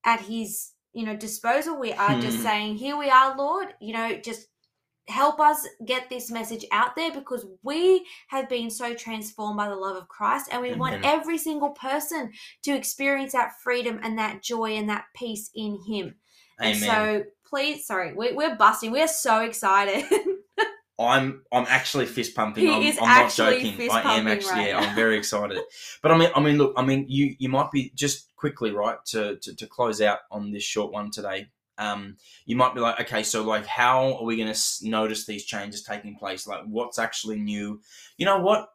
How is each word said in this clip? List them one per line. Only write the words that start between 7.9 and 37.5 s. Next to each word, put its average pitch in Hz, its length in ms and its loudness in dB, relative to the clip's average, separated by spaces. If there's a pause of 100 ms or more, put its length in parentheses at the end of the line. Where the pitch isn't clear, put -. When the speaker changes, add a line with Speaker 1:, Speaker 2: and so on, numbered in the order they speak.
Speaker 1:
have 269 180 -2
been 240 220 -4
so 233 240 -6
transformed 214 640 -8
by 208 100 -2
the 202 80 -6
love 190 220 -6
of 180 100 -14
Christ, 220 440 -2
and 247 100 -4
we 247 120 -6
want 254 220 -4
Speaker 2:
Amen. - 100 -4 (140)
Speaker 1:
every 320 180 -2
single 294 340 -2
person 285 600 -6 (320)
to 285 80 -2
experience 277 640 -2
that - 280 0
freedom 240 420 -2
and 220 140 -4
that 208 240 -4
joy 226 340 -4
and 214 140 -4
that 208 160 -4 (100)
peace 220 400 -10
in 214 220 -6 (100)
him. 196 280 -6 (440)
And 214 180 0
Speaker 2:
Amen. 208 120 0
Speaker 1:
so 214 340 2 (220)
please, 285 400 -2
sorry, 185 280 -4
we, 233 180 -2
we're 294 240 0
busting. 220 360 4
We 269 100 2
are 320 60 4
so 233 340 2
excited. 202 680 0
<laughs> - 880 -2
Speaker 2:
I'm, 131 520 2
I'm 123 160 2
actually 131 380 2
fist - 300 -6
pumping. 107 320 2
Speaker 1:
He - 60 6
Speaker 2:
I'm, - 100 2
Speaker 1:
is 294 160 2
Speaker 2:
I'm - 80 4
not 247 180 10
Speaker 1:
actually - 320 4
Speaker 2:
joking. 107 200 -4
Speaker 1:
fist 240 180 -2
Speaker 2:
I - 40 4
am - 40 -2
Speaker 1:
pumping 110 300 2
Speaker 2:
actually, 101 180 -2
Speaker 1:
right 104 160 0
Speaker 2:
yeah, 95 120 0
Speaker 1:
now. - 100 2
Speaker 2:
I'm 104 60 -6
very 110 220 4
excited. 101 420 -4 (220)
Speaker 1:
<laughs> - 200 -16
Speaker 2:
But - 100 6
I 165 60 10
mean, 165 180 8
I 139 40 6
mean, 147 180 6
look, 135 200 6
I 127 80 2
mean, 135 240 2
you, 139 300 2
you 127 100 -2
might 139 220 0
be 135 240 -2
just - 400 -4
quickly, 123 360 -2
right, 104 360 -2
to, 104 300 -4
to, - 180 -16
to 110 120 -14
close 110 340 -2
out 104 180 4 (120)
on 104 200 -8
this 101 120 -8
short 104 300 -2
one 104 180 -8
today. 101 360 -8 (320)
Um, 101 380 -6 (280)
you 117 100 -2
might 143 200 4
be 120 60 -2
like, 117 200 2
"Okay, 113 220 -2
so, 110 200 -2
like, 107 220 0
how 131 520 4
are 117 80 -6
we 113 120 0
gonna 110 140 -2
s-, - 320 -4
notice 110 420 -2
these 101 200 -8
changes 101 360 -8
taking 104 340 -12
place? 95 300 -8
Like, 104 220 -10
what's 113 320 -6
actually 110 400 -4
new?" 104 420 -6 (360)